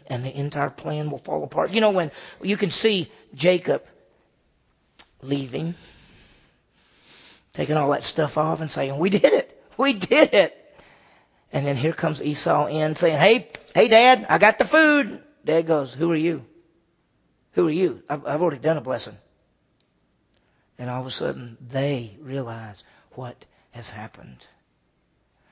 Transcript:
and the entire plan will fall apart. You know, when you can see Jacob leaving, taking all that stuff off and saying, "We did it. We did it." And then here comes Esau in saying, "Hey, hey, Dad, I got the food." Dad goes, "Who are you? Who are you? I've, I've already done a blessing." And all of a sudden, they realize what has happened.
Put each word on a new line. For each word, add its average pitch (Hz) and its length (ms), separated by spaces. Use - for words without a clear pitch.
and 123 160
the 135 140
entire 143 320
plan 151 400
will 139 80
fall 156 260
apart. 156 280
You 220 100
know, 214 80
when 180 220
you 196 120
can 185 140
see 196 420
Jacob 160 500
leaving, 139 500
taking 151 220
all 143 140
that 135 140
stuff 151 340
off 160 240
and 156 80
saying, 139 300
"We 190 100
did 185 240
it. - 300
We 269 180
did 202 420
it." - 420
And 143 140
then 139 100
here 151 180
comes 156 280
Esau 147 460
in 156 280
saying, 165 220
"Hey, 208 300
hey, 208 140
Dad, 226 420
I 160 80
got 208 220
the 247 60
food." 294 580
Dad 165 220
goes, 147 260
"Who 160 200
are 165 40
you? 156 300
Who 175 140
are 151 40
you? 165 360
I've, 143 200
I've 151 160
already 143 180
done 156 160
a 131 40
blessing." 113 360
And 123 100
all 123 120
of 131 60
a 127 40
sudden, 131 440
they 131 500
realize 117 640
what 127 340
has 120 200
happened. 107 520